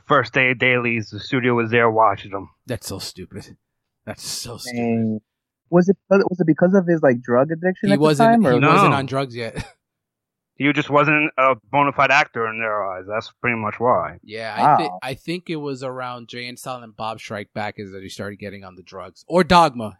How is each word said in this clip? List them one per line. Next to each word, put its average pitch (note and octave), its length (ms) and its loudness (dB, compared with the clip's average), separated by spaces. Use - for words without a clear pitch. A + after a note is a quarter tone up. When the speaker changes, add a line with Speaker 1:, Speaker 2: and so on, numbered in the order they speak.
Speaker 1:
first C3+ 260 2
day B2+ 180 2
of B2 80 -2
dailies, A#2+ 520 0
the G#2 100 -12
studio B2 340 0
was A#2 160 0
there A#2 200 4
watching G#2+ 420 2
him. F#2+ 160 -10
Speaker 2:
That's - 200 -10
so F#2+ 120 -10
stupid. F#2 580 -16
That's - 200 -14
so - 320 -12
stupid. A#2+ 200 -12
Speaker 3:
Dang. A2+ 440 -2
Was F3 180 4
it, F#3+ 80 2
was F#3 320 2
it E3+ 80 -2
because F3 260 4
of F#3 120 4
his, E3+ 140 2
like, B2+ 220 4
drug B2+ 300 0
addiction F#3 360 -2
Speaker 2:
He - 40 6
Speaker 3:
at C#3+ 40 6
the C#3 40 0
Speaker 2:
wasn't, A3+ 420 6
Speaker 3:
time, E3 40 4
or B2 120 4
Speaker 2:
he C#3 80 4
wasn't F3+ 240 6
Speaker 1:
No. C#3+ 60 2
Speaker 2:
on C3+ 100 -4
drugs C3 300 -6
yet. A2+ 280 -8
<laughs> - 120 -20
Speaker 1:
He C#3 180 2
just C#3 160 -4
wasn't D3 480 2
a C3 160 4
bona C#3+ 200 2
fide C3+ 180 2
actor C3 360 0
in A2 140 -6
their G#2+ 240 -2
eyes. F#2 240 -8
That's A2 320 -8
pretty A#2+ 160 -2
much G#2+ 240 -6
why. F#2 420 0
Speaker 2:
Yeah, A2 320 -12
I A#3 220 4
thi-, D#3+ 140 0
Speaker 3:
Wow. - 120 -12
Speaker 2:
I C3 120 -8
think E3+ 340 -10
it E3 80 -6
was C#3 260 -8
around B2+ 460 -12
Jay B2 200 -12
and A#2+ 100 -16
Silent A#2+ 400 -14
Bob A2 200 -8
Strike G#2+ 360 -12
Back G#2 240 -8
is G2 140 -14
that F#2+ 100 -14
he F#2+ 80 -14
started G2+ 280 -12
getting G2+ 240 -14
on F#2 120 -20
the F2+ 80 -20
drugs. F#2+ 440 -18
Or F3 160 2
Dogma. C#3+ 580 2